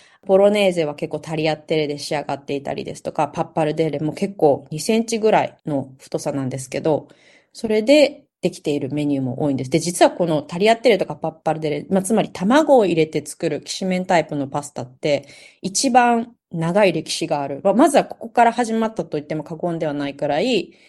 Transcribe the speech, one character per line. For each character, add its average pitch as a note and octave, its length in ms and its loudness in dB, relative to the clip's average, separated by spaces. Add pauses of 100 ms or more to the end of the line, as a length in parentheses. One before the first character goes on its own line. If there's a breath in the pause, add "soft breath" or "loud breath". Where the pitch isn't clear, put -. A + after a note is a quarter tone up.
(260 soft breath)
ボ F#3+ 120 4
ロ G3+ 120 6
ネ G3+ 200 4
ー - 40 4
ゼ E3+ 120 0
は D3 100 -6
結 D#3 160 -8
構 D3+ 80 -6
タ D#3+ 160 -10
リ D#3 120 0
ア D#3 60 0
ッ D#3 40 -4
テ D#3 200 -2
レ D3+ 100 0
で D3 100 -6
仕 - 160 -8
上 C#3+ 100 -4
が C#3+ 100 -6
っ C#3 100 -8
て C#3 100 -8
い C#3 80 -4
た C#3+ 120 -8
り C#3 100 -8
で D3+ 120 -10
す - 80 -18
と D3+ 100 -8
か、 D3+ 160 -2
パ E3 140 -4
ッ - 40 -2
パ E3 160 -2
ル D3+ 100 0
デ D#3+ 140 0
ッ D3 40 -2
レ C#3+ 80 -6
も D3+ 120 -2
結 G3+ 240 -6
構 C#3 340 2
二 D#3 120 -8
セ A3 160 0
ン A3+ 80 0
チ A3+ 120 -4
ぐ G#3+ 140 2
ら D#3 140 4
い - 200 -12
の C3 320 -6
太 - 220 -8
さ D3 140 -6
な C3+ 100 -4
ん B2+ 60 -6
で C3 100 -8
す - 100 -12
け C#3+ 120 -6
ど、 D#3 260 0 (460 soft breath)
そ - 160 -6
れ G#3+ 140 2
で C#4+ 420 4 (160)
で F3 100 -2
き - 80 -18
て D#3 120 -4
い C#3+ 100 0
る C3+ 100 -4
メ D3 140 -2
ニ C#3+ 120 0
ュ - 20 -2
ー - 20 -2
も B2+ 200 -4
多 D3 80 0
い C#3 40 0
ん C3 40 -2
で C3 60 -6
す。 C3 60 -8
で、 E3 100 2
実 F3 240 0
は D4 80 6
こ F3+ 140 -2
の D#3 160 0
タ E3+ 160 -10
リ G#3 120 4
ア A3+ 40 4
ッ A3+ 80 0
テ C4 80 4
レ G3+ 80 6
と D#3+ 80 -2
か - 100 -8
パ D#3+ 140 -6
ッ - 20 -4
パ D#3+ 220 -4
ル D#3 80 -6
デ D#3 80 -2
ッ - 20 -2
レ、 D3 180 -4
ま F#3+ 100 2
あ、 F#3 40 0
つ A3+ 100 -2
ま G3 80 4
り D3 100 -6
卵 C#4 460 4
を G#3+ 80 6
入 F3 100 0
れ D#3+ 120 4
て D3+ 180 -4
作 - 240 -6
る D3 120 -4
き - 100 -14
し - 140 -6
め F#3 120 0
ん F#3 80 -4
タ F3+ 140 4
イ D3+ 60 0
プ D#3 100 -8
の C#3 140 -4
パ C#3+ 120 -4
ス - 120 -18
タ C3 80 -8
っ B2+ 120 -14
て、 D3 320 -2 (360 loud breath)
一 G3 280 -2
番 A#3+ 460 2 (160)
長 F3 340 2
い F3+ 60 4
歴 - 220 -6
史 - 120 -4
が D3+ 160 -2
あ C#3 60 -6
る。 C#3 160 -10
ま G3 80 4
あ、 - 20 -2
ま C#4 140 6
ず - 80 0
は - 80 6
こ - 140 -14
こ A#3 120 -14
か A#3+ 140 4
ら A#3 80 6
始 A3+ 220 -2
ま A3+ 140 0
っ A3 60 -6
た D#3+ 120 -4
と D#3 120 -6
言 D3 60 -6
っ - 20 -16
て D#3+ 100 -6
も D3+ 100 -6
過 E3 100 -10
言 E3 240 -4
で D#3+ 80 -2
は D3 60 -4
な C#3+ 160 -4
い C#3 60 -10
く D3 120 -4
ら D3 140 0
い、 A#3+ 320 -2 (160 soft breath)